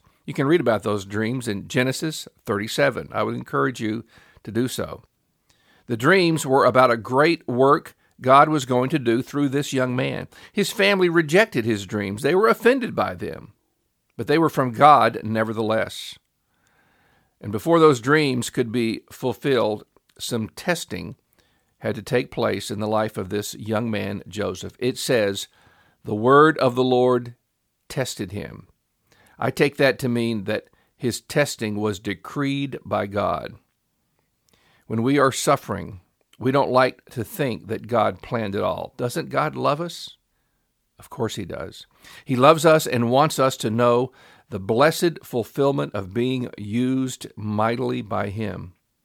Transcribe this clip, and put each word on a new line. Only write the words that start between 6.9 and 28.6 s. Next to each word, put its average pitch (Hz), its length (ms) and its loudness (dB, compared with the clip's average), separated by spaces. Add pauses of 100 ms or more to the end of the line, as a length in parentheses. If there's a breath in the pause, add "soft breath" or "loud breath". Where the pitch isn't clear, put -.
a 117 60 2
great 135 520 0
work 135 480 2 (240)
God 139 280 8
was 151 160 0
going 127 260 0
to 165 80 0
do 117 220 2
through 143 300 -2
this 139 240 -4
young 127 200 0
man. 131 320 -4 (260 loud breath)
His 202 180 0
family 196 380 2
rejected 165 580 2
his 104 180 0
dreams. 101 380 -4
They 143 120 2
were 220 140 4
offended 233 460 2
by 98 200 -2
them, - 380 -12 (640)
but 107 100 -8
they 147 120 2
were 160 100 4
from 127 240 -2
God 117 500 6
nevertheless. 110 960 -4 (1200)
And 104 120 -10
before 165 260 2
those 151 220 6
dreams 135 480 0
could 117 240 -2
be 113 300 -2 (100)
fulfilled, 117 720 -2 (340)
some 110 300 -6
testing - 680 -6 (640)
had 110 140 -4
to 107 80 -10
take 131 280 -2
place 104 400 -4
in 104 100 -6
the 107 80 -4
life 110 300 -2
of 95 100 -8
this 104 260 -6
young 110 360 -4
man, 101 360 -6
Joseph. 95 520 -8
It 127 180 -4
says, 104 500 0 (560 soft breath)
"The 110 120 -6
word 139 420 6
of 123 180 2
the 127 80 0
Lord 123 520 2 (520)
tested 113 460 -8
him." 82 360 -12 (720 soft breath)